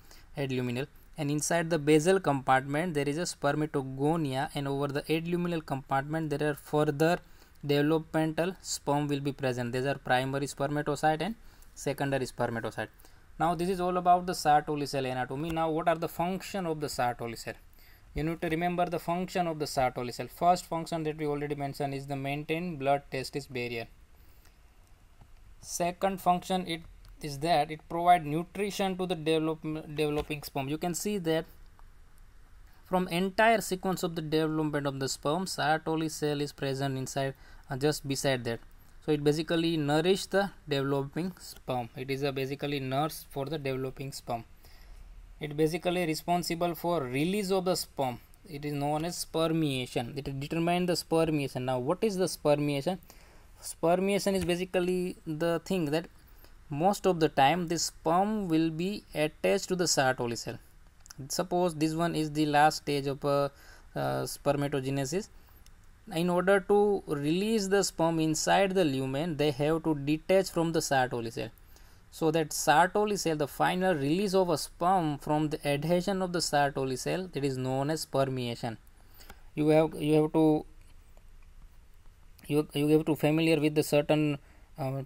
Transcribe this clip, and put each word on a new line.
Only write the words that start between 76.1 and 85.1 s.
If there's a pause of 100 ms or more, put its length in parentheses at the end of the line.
of
the
Sertoli
cell,
that
is
known
as
spermiation. (760)
You
have,
you
have
to, (1800)
you,
you
have
to
familiar
with
the
certain, (400)
uh,